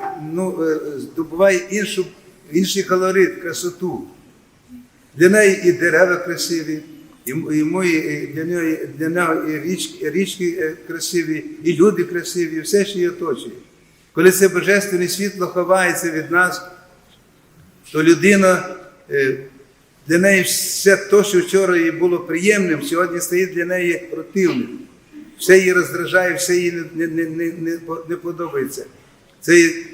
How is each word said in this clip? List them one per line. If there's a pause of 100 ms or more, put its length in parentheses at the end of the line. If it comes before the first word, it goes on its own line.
(340)
ну,
е,
здобуває
іншу, (460)
інший
колорит,
красоту. (1120)
Для
неї
і
дерева
красиві, (460)
і,
м-,
і
мої,
і
для
нього, (200)
для
нього
і
річки,
і
річки,
е, (140)
красиві, (180)
і
люди
красиві,
і
все,
що
її
оточує. (600)
Коли
це
божественне
світло
ховається
від
нас, (1300)
то
людина, (360)
е, (680)
для
неї
все
те,
що
вчора
їй
було
приємним,
сьогодні
стає
для
неї
противним. (600)
Все
її
роздражає,
все
їй
не,
не,
не,
не,
не
по-,
не
подобається. (560)
Це
є, (200)